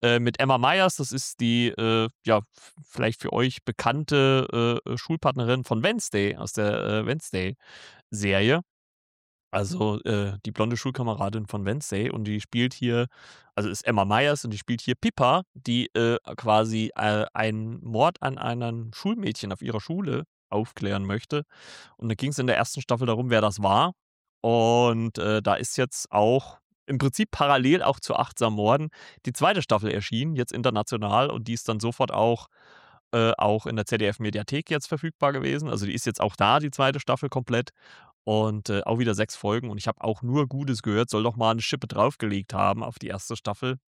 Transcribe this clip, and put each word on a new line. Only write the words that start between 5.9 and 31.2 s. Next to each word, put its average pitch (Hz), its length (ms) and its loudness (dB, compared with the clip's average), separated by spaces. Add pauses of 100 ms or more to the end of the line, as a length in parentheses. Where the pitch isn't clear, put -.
aus 104 180 -10
der, 107 300 0
äh, 107 220 -2
Wednesday-Serie. 104 1600 -2 (920)
Also, 104 520 -2
äh, 101 420 -2
die 110 60 -8
blonde 113 260 0
Schulkameradin 110 720 -4
von 104 180 -6
Wednesday 123 440 -2
und 110 160 -6
die 107 160 -2
spielt 123 320 0
hier, 120 320 0 (500)
also 104 140 -2
ist 98 160 -8
Emma 107 200 2
Myers 139 380 2
und 117 80 -6
die 104 60 -6
spielt 120 240 -4
hier 123 140 0
Pippa, 143 480 2 (100)
die, 120 400 -2
äh, 117 240 4 (180)
quasi, 110 600 2
äh, 104 380 0
einen 110 500 -4
Mord 120 380 0
an 135 160 -4
einem 117 560 -6
Schulmädchen 196 580 -4
auf - 100 -8
ihrer 110 180 -4
Schule 156 440 -4 (260)
aufklären 101 560 -4
möchte. 113 380 -4 (540)
Und 117 120 -4
da 104 60 -2
ging's 139 240 -4
in 139 80 0
der - 100 4
ersten - 240 -2
Staffel 123 260 -2
darum, 120 220 0
wer 110 120 4
das 104 200 0
war. 113 320 4 (480)
Und, 117 760 4
äh, 107 240 0
da 101 140 2
ist - 220 -6
jetzt - 340 -4
auch 113 460 2 (280)
im 139 120 -2
Prinzip 139 340 0
parallel 143 520 4
auch - 160 2
zu - 160 -4
Achtsam 117 380 0
Morden 120 360 2 (360)
die 127 80 -4
zweite 175 280 2
Staffel 107 300 2
erschienen, 127 440 -2
jetzt 123 160 -2
international 117 800 0